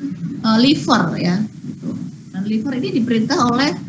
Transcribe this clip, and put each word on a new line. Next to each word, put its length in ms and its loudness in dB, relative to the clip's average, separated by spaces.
eh, 160 4
liver 560 4
ya, 240 0
gitu. 560 -6
Dan 160 -4
liver 220 0
ini 160 -2
diperintah 400 2
oleh, 160 2